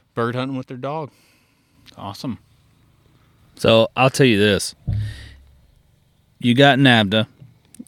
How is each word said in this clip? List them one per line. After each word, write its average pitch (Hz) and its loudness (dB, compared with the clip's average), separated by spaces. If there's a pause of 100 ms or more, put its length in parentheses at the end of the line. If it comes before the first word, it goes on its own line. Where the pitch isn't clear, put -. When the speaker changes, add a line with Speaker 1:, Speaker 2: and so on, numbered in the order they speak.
(160)
Speaker 1:
bird 120 -4
hunting 131 -6
with 127 -10
their 131 -16
dog. 139 -10 (840)
Speaker 2:
Awesome. 101 -12 (1120)
Speaker 3:
So 113 2
I'll 131 2
tell 139 2
you 110 2
this. 101 0 (1700)
You 120 0
got 139 4
nabda, 110 4 (600)